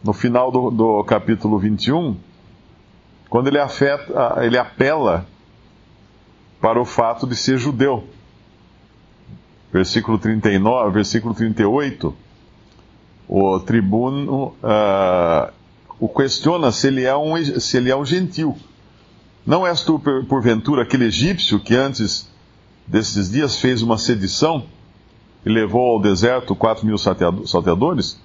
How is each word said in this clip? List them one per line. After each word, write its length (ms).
no 100
final 380
do, 180
do 340
capítulo 540
vinte 300
e 40
um, 240
quando 200
ele 100
afeta, 880
ele 120
apela 680
para 180
o 60
fato 400
de 100
ser 220
judeu. 500
Versículo 460
trinta 320
e 80
nove, 320
versículo 420
trinta 300
e 20
oito, 480
o 320
tribuno, 1000
ah, 920
o 80
questiona 640
se 160
ele 160
é 140
um, 180
se 180
ele 120
é 60
um 100
gentil. 500
"Não 200
és 160
tu, 160
por-, 280
porventura, 580
aquele 220
egípcio 540
que 160
antes 540
desses 440
dias 280
fez 240
uma 160
sedição 680
e 40
levou 440
ao 80
deserto 540
quatro 300
mil 120
salteado-, 500
salteadores?" 760